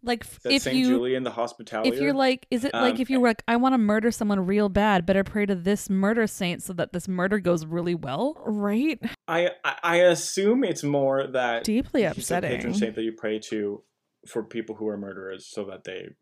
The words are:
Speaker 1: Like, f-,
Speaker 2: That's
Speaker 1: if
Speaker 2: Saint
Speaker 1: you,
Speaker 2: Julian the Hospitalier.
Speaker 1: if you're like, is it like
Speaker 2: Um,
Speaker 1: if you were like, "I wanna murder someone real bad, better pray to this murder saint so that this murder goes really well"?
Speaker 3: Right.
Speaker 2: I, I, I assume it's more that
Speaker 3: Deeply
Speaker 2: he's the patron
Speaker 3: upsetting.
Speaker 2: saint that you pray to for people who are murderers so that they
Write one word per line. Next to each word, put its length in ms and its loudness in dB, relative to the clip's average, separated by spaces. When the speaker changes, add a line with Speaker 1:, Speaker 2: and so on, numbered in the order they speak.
Speaker 1:
Like, 200 -2
f-, 200 -18
Speaker 2:
That's 120 4
Speaker 1:
if 80 4
Speaker 2:
Saint 140 0
Speaker 1:
you, 100 4
Speaker 2:
Julian 360 2
the 80 -4
Hospitalier. 560 -4
Speaker 1:
if 120 2
you're 140 2
like, 380 0
is 120 -2
it 100 -2
like 220 2
Speaker 2:
Um, 60 -2
Speaker 1:
if 80 -2
you 100 2
were 100 4
like, 180 -2
"I 80 2
wanna 240 4
murder 320 2
someone 340 0
real 240 2
bad, 380 4
better 160 4
pray 240 -2
to 80 0
this 340 -2
murder 380 2
saint 340 -4
so 120 -10
that 200 -4
this 140 -6
murder 320 0
goes 260 0
really 300 -2
well"? 500 -4
Speaker 3:
Right. 540 0
Speaker 2:
I, 240 2
I, 200 0
I 140 2
assume 640 4
it's 200 -2
more 440 2
that 360 -2
Speaker 3:
Deeply 400 0
Speaker 2:
he's 240 -2
the 80 0
patron 160 -2
Speaker 3:
upsetting. 240 -4
Speaker 2:
saint 200 -2
that 80 -4
you 100 -4
pray 260 -4
to 340 -4
for 160 -6
people 320 -8
who 120 -6
are 100 -4
murderers 520 -12
so 160 -8
that 180 -14
they 260 -12